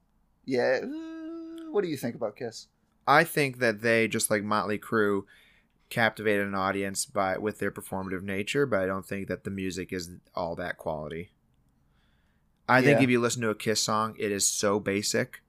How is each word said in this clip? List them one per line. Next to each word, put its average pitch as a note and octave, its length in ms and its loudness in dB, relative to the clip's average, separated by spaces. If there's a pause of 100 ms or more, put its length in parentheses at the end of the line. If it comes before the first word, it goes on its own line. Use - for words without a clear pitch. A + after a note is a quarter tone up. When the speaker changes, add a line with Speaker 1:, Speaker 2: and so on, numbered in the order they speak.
(460)
Speaker 1:
Yeah. B2+ 380 2
Uh, D#4+ 880 -10
what G#3 120 2
do F3 60 -2
you C#3+ 80 -4
think A#2+ 180 -6
about A2+ 200 -6
Kiss? - 320 -12 (400)
Speaker 2:
I D3 160 6
think C#3 360 0
that A2+ 220 2
they, A2+ 260 4
just A2 240 -2
like G#2+ 120 2
Motley G#2 360 0
Crue, G2+ 440 0 (680)
captivated G#2+ 580 0
an G2+ 80 -6
audience G2 500 -2
by, F#2+ 320 0
with G2+ 220 -4
their G2+ 120 -2
performative F#2+ 520 -6
nature, G#2 420 -2
but A2 140 2
I F#2+ 60 2
don't F#2+ 200 -2
think G2 220 -6
that F#2 160 -6
the G#2 80 -8
music F#2+ 420 -6
is F2 160 -6 (260)
all E2+ 200 -4
that F2 220 -8
quality. D#2 540 -8 (1400)
I B2+ 140 8
think C3 180 8
Speaker 1:
Yeah. B2+ 40 6
Speaker 2:
if B2+ 60 4
you B2 100 4
listen A#2+ 220 0
to A2+ 80 2
a G#2 60 0
Kiss A2 260 -2
song, A2 360 0
it G#2 140 -2
is G2 140 0
so G#2 340 2
basic. G#2 680 -2